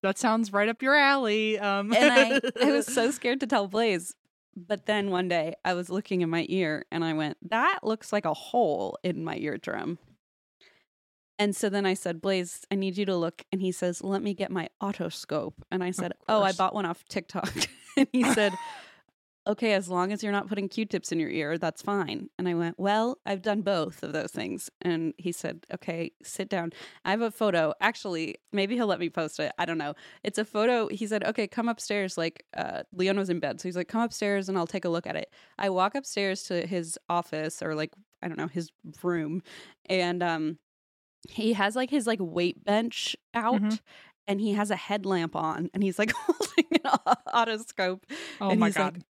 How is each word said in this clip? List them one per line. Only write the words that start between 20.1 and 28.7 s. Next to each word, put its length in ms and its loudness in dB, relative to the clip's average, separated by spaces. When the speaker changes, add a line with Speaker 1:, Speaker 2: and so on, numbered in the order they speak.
Speaker 2:
as 100 -4
you're 80 0
not 160 0
putting 220 -2
Q-tips 420 -2
in 80 0
your 100 0
ear, 280 -2
that's 240 -2
fine." 480 -2
And 100 0
I 60 2
went, 240 -2
"Well, 460 2
I've 160 -2
done 200 0
both 420 -2
of 100 -6
those 180 -4
things." 380 -6
And 360 0
he 140 -4
said, 420 -8
"Okay, 380 -6
sit 260 -8
down." 220 -2
I 60 0
have 100 2
a 100 0
photo. 500 2
Actually, 560 -2
maybe 220 0